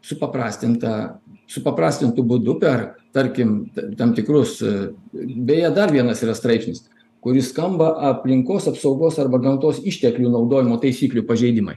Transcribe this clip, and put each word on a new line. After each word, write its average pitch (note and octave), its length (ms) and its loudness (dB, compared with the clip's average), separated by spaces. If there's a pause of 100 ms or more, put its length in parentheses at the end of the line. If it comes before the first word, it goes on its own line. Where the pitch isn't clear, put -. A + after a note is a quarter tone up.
supaprastinta, A#2 1160 -4 (320)
supaprastintu C#3 760 0
būdu A#2 360 0
per, B2+ 280 2 (240)
tarkim, B2 420 0 (200)
t-, G#2 220 -8
tam A#2 200 2
tikrus, B2+ 440 2
e, G2+ 300 -2 (220)
beje, C#3+ 600 0
dar F#3 220 2
vienas A#2+ 300 0
yra A2+ 120 0
straipsnis, A2 480 -2 (380)
kuris B2+ 300 0
skamba E3 400 0 (160)
aplinkos C3 600 0
apsaugos D3 540 0
arba B2+ 160 2
gamtos C3+ 400 2
išteklių B2+ 540 0
naudojimo A#2+ 500 2
taisyklių B2 460 0
pažeidimai. A2+ 480 0